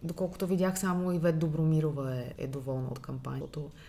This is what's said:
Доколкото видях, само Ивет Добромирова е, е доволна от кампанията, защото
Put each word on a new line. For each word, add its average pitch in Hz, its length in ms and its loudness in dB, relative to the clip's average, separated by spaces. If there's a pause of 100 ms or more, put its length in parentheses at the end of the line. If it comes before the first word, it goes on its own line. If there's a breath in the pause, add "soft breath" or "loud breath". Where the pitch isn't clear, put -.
Доколкото 175 440 -2
видях, 185 320 2
само 180 320 2
Ивет 165 280 4
Добромирова 156 760 2
е, 123 100 -4 (120)
е 135 100 -4
доволна 131 400 -4
от 127 120 -6
кампанията, 135 600 -6
защото 143 160 -8 (140)